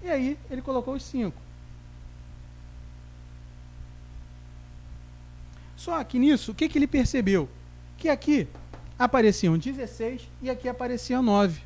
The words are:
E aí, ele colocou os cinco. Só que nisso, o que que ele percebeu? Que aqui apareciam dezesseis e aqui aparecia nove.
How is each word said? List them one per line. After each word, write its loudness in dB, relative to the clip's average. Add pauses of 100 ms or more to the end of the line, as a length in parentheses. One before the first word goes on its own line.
E -8
aí, 0 (120)
ele -6
colocou -2
os -6
cinco. -4 (4000)
Só -2
que -2
nisso, 6
o -8
que 0
que 0
ele 6
percebeu? 4 (480)
Que 0
aqui 4 (500)
apareciam 6
dezesseis -4 (140)
e -4
aqui -4
aparecia -2
nove. 4